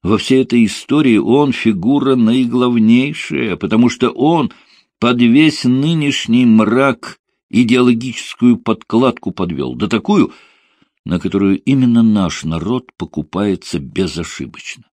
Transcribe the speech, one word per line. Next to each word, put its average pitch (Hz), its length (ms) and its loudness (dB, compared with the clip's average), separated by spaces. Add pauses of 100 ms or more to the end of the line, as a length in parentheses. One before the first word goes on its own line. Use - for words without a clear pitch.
Во 98 160 0
всей 131 240 2
этой 120 220 2
истории 127 520 0
он 135 340 2
фигура 127 640 0
наиглавнейшая, 123 1400 0
потому 110 340 0
что 120 220 -2
он 147 400 0 (480)
под 120 200 0
весь 143 440 2
нынешний 135 800 0
мрак 117 760 2 (300)
идеологическую 120 1080 0
подкладку 117 760 -2
подвёл, 69 440 -6
да 98 120 -4
такую, - 460 0 (720)
на 87 140 -4
которую 98 400 -2
именно 123 440 2
наш 104 400 0
народ 82 540 -6
покупается 90 840 -6
безошибочно. 80 1040 -10 (160)